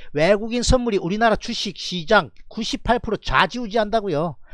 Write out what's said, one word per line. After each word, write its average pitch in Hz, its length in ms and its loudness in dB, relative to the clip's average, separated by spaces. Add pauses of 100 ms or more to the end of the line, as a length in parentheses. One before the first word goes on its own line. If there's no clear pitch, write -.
(120)
외국인 208 500 2
선물이 240 360 2
우리나라 214 380 2
주식 - 420 -6
시장 180 520 0 (180)
구십팔 - 500 -2
퍼센트 - 260 -6
좌지우지한다고요. 202 1120 0 (180)